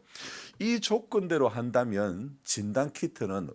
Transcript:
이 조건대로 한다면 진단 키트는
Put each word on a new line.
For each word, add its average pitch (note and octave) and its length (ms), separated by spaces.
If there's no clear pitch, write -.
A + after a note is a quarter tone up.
이 A3+ 220
조건대로 F3+ 680
한다면 A#2 920
진단 A2 500
키트는 G2 640